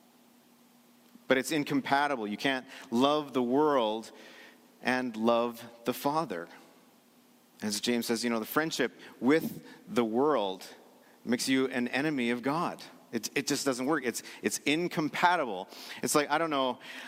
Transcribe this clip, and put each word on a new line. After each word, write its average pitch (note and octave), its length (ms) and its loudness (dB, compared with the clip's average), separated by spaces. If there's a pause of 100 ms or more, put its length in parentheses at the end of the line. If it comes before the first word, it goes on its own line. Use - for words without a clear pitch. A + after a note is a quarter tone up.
(1300)
But C3 80 6
it's C3 140 0
incompatible. C#3 760 0
You G#2 80 -4
can't C3 280 0 (260)
love C#3 420 4
the B2+ 100 2
world B2 720 2 (720)
and B2+ 340 -2
love A#2 460 2 (220)
the B2+ 80 0
Father. C3 560 -2 (1120)
As G#2 180 -2
James A#2+ 260 0
says, A2+ 160 0
you A#2+ 80 0
know, A#2 80 0
the G#2+ 60 -4
friendship D3+ 480 0 (260)
with D#3 420 2 (280)
the A#2 160 2
world A2 600 0 (600)
makes A#2+ 240 0
you C3 200 4
an A#2+ 200 -2
enemy C3 420 0
of A#2+ 120 -2
God. C#3 380 -2 (300)
It, - 240 -4
it C#3+ 140 -2
just C#3 160 0
doesn't B2+ 220 0
work. C#3+ 200 0
It's, A2+ 160 -4 (180)
it's - 260 0
incompatible. D#3 1000 0 (340)
It's B2+ 120 0
like, D3 160 2
I D3 80 2
don't E3 120 0
know, C3 280 0 (300)